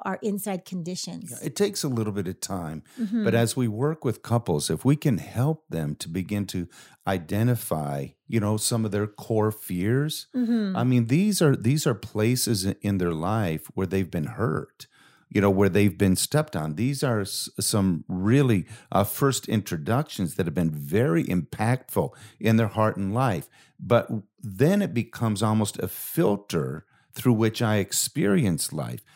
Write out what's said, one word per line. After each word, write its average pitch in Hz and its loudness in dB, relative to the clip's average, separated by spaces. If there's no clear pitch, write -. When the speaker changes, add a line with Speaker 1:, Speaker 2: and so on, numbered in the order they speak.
Speaker 1:
our 190 -4
inside 196 -4
conditions. 170 -8
Speaker 2:
Yeah, - -12
it 139 -8
takes 202 0
a 151 -2
little 110 0
bit 95 -4
of 92 -10
time, 80 -6
Speaker 1:
Mm-hmm. 220 -2
Speaker 2:
but 147 4
as 117 2
we 123 0
work 135 -2
with 117 -2
couples, 107 0
if 80 -2
we 139 6
can 139 0
help - -2
them 76 -2
to - -12
begin 95 -4
to 90 -4
identify, 85 -2
you 113 -2
know, 104 2
some 113 0
of 104 -2
their 104 0
core 107 0
fears, 113 -2
Speaker 1:
Mm-hmm. 226 0
Speaker 2:
I 113 0
mean, 123 4
these 185 2
are, 143 6
these 143 0
are 139 2
places 107 0
i-, 101 0
in 101 0
their 87 2
life 87 -2
where 95 -2
they've 95 -2
been 78 -2
hurt, - -4
you 101 2
know, 101 6
where 98 6
they've 101 4
been 95 4
stepped - -2
on. 78 -2
These 131 -2
are 117 0
s-, - -6
some 95 2
really, 107 2
uh, 98 4
first - 0
introductions 101 -2
that 92 -2
have 82 -4
been 82 2
very 101 0
impactful 92 -2
in 110 4
their 113 4
heart 110 2
and 98 -2
life. 113 0
But 117 2
then 135 2
it 190 -2
becomes 110 -2
almost 107 0
a - -4
filter 90 -2
through 123 2
which 110 2
I 107 2
experience 101 0
life. 62 -8